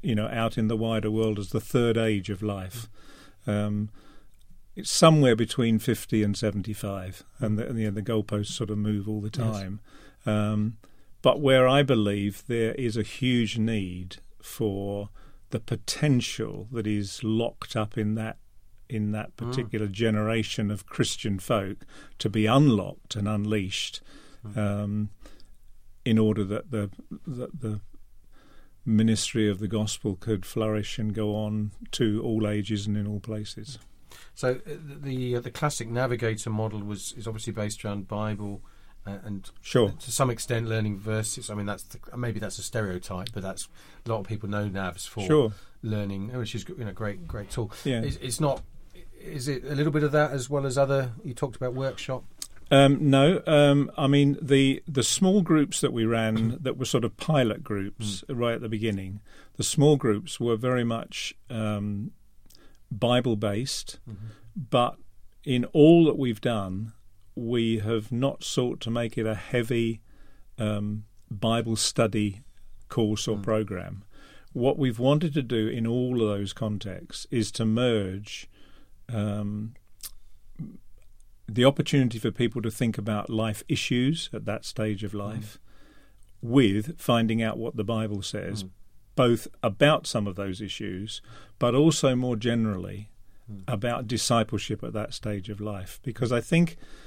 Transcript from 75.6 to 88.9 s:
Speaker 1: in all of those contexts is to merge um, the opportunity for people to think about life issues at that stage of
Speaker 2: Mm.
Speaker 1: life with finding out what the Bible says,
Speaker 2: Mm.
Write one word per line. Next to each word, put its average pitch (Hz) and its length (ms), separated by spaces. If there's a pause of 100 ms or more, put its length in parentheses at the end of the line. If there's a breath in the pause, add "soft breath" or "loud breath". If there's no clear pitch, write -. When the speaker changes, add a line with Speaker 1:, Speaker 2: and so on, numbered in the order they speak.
Speaker 1:
in 113 200
all 123 340
of 110 60
those 101 260
contexts 101 800
is 113 220
to 113 120
merge 110 800 (640 soft breath)
um, 104 640 (1700)
the 120 180
opportunity 131 540
for 110 120
people 120 300
to 110 100
think 117 260
about 104 320
life 110 380
issues 135 640
at 107 120
that 107 200
stage 107 380
of 98 80
Speaker 2:
Mm. 104 80
Speaker 1:
life 104 400 (800 soft breath)
with 113 580
finding 113 420
out 110 160
what 113 180
the 113 80
Bible 107 380
says, 98 420
Speaker 2:
Mm. 92 60 (460)